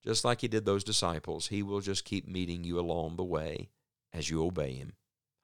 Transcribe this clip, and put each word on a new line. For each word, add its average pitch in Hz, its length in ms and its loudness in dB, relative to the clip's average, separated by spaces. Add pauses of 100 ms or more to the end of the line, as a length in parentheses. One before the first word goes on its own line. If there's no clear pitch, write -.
just - 220 2
like 120 160 4
he 120 80 0
did 107 160 2
those 101 180 4
disciples, 85 640 0
he 101 160 0
will 101 160 0
just 95 240 -2
keep 98 240 -4
meeting 87 380 -2
you 85 120 0
along 85 380 0
the 92 80 -2
way 80 460 -2 (420)
as 78 180 -4
you 80 140 2
obey 78 300 0
him. 65 200 -10 (500)